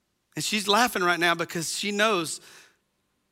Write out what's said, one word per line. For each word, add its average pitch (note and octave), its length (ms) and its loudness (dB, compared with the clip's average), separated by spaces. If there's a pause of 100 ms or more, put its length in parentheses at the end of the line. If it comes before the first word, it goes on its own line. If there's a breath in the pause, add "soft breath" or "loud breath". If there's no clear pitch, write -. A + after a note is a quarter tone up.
(340)
And D3+ 100 -6
she's G3+ 220 -4
laughing G#3+ 360 2
right F3 180 2
now E3+ 140 4
because E3 420 -6
she G3+ 160 -4
knows, G3+ 480 0 (920 soft breath)